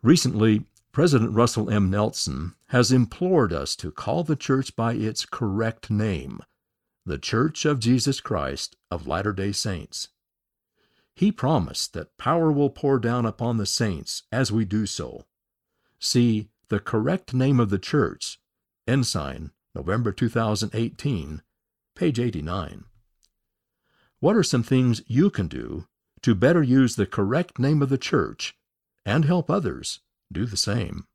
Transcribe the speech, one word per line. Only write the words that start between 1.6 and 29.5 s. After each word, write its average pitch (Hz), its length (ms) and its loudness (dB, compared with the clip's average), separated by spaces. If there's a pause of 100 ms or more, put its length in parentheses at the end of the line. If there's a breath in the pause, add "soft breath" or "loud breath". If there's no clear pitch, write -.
M. 101 220 2
Nelson 92 640 -4 (140)
has 123 220 2
implored 127 640 2
us 69 240 -4
to - 160 -10
call 156 320 -4
the 151 100 0
church 135 400 -2
by 117 200 -2
its 110 320 -4
correct 110 640 -4
name, 80 500 -2 (640)
the 73 140 -6
Church 151 480 -2
of 147 120 2
Jesus 123 440 2
Christ 69 540 -6 (140)
of 78 160 -8
Latter-day 98 460 -2
Saints. - 560 -8 (1040)
He 202 160 2
promised 127 640 -2
that - 240 -12
power 160 340 2
will 143 200 2
pour 139 280 0
down 120 280 0
upon 117 320 -2
the 101 80 -2
saints - 560 -4 (100)
as 123 180 0
we 110 140 0
do 104 220 -2
so. - 400 -10 (720)
See 113 500 2 (200)
The 101 120 0
Correct 127 540 -2
Name 127 260 4
of 110 80 4
the 95 100 0
Church, - 640 -2 (460)
Ensign, 78 640 -2 (240)
November 98 380 -2
two 120 160 0
thousand 107 460 -2
eighteen, 95 680 -4 (540)
page 143 260 0
eighty-nine. 85 640 -4 (1400)
What 190 160 4
are 196 60 4
some 127 200 2
things 127 440 2
you 156 240 4
can 90 180 -2
do 64 380 -10 (340)
to 117 140 4
better 151 280 4
use 127 320 4
the 101 120 0
correct 113 520 -2
name 143 220 2
of 139 80 0
the 135 80 2
church - 640 -2 (480)
and 135 180 2
help 170 260 0